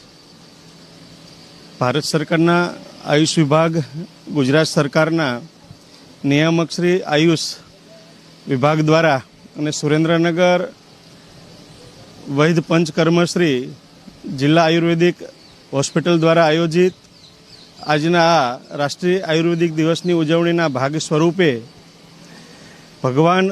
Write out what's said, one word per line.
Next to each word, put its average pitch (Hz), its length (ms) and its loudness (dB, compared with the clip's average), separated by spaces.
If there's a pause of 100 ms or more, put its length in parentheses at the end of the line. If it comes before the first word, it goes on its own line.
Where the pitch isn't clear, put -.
(1800)
ભારત 127 340 -2
સરકારના 170 500 0 (480)
આયુષ 151 300 2
વિભાગ, 160 320 2 (640)
ગુજરાત 143 400 2
સરકારના 156 560 -2 (960)
નિયામક 160 460 0
શ્રી 175 280 -2
આયુષ 156 420 0 (1040)
વિભાગ 147 360 2
દ્વારા 156 340 2 (360)
અને 151 220 -4
સુરેન્દ્રનગર 165 800 0 (1800)
વૈદ 160 180 4 (100)
પંચકર્મ 165 500 2 (160)
શ્રી 160 240 0 (840)
જિલ્લા 156 280 4
આયુર્વેદિક 170 500 2 (580)
હોસ્પિટલ 160 480 0
દ્વારા 165 260 4
આયોજિત 170 440 0 (1000)
આજના 165 440 2
આ 131 240 0 (220)
રાષ્ટ્રીય 180 440 -4
આયુર્વેદિક 165 540 0
દિવસની 165 420 -2
ઉજવણીના 165 560 0
ભાગ 139 160 -2 (140)
સ્વરૂપે 165 440 0 (1500)
ભગવાન 165 480 2